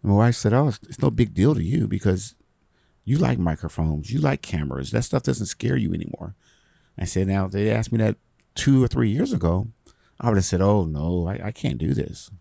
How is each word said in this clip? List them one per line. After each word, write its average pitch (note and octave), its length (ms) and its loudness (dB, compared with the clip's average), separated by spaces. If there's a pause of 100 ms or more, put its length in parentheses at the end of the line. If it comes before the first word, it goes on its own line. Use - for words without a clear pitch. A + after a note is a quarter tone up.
And G2+ 100 2
my - 20 6
wife A#2 220 4
said, G#2+ 160 0
"Oh, C#3 160 4
it's, A2 140 -4
it's - 200 -8
no C#3+ 80 4
big A2 240 0
deal B2+ 220 4
to F2+ 80 -2
you G#2 240 0
because G2 480 -2 (680)
you A#2 120 0
like B2 220 2
microphones, D#2+ 720 -2
you C#3+ 80 -2
like C#3 220 0
cameras. C2+ 480 -6
That A#2 140 0
stuff - 180 -2
doesn't G2+ 240 -2
scare - 300 -2
you F#2+ 180 -2
anymore." - 420 -10 (640)
I F2+ 80 -6
said, F#2+ 200 0
"Now, G2 200 0
if F#2+ 60 -8
they G#2 180 0
asked A2+ 200 0
me A2+ 80 0
that G#2+ 180 2 (380)
two C3 300 4
or A#2+ 40 0
three A#2+ 200 0
years F3+ 240 0
ago, G2 360 0 (520)
I A#2+ 80 0
would A2 80 4
have F#2 80 4
said, F#2 160 0
'Oh, G2 240 4
no, E2 420 -2
I, F#2 200 -6
I A2 60 -8
can't - 260 -4
do - 160 0
this.'" - 360 -8 (100)